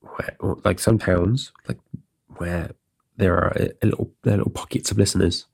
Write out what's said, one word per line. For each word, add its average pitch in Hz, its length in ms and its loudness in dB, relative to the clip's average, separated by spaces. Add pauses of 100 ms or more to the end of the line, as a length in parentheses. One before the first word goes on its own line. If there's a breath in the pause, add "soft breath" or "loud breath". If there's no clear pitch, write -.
where, - 380 -10
or, - 240 -4
like, 95 140 2
some 113 220 4
towns, 92 520 0 (160)
like, - 120 -8 (580)
where 87 340 -6 (460)
there 92 180 4
are 87 200 2
a, - 140 0 (120)
a - 40 0
little, - 360 -2
there 120 120 2
are 104 40 2
little - 140 0
pockets - 400 -6
of 98 60 -2
listeners 95 560 2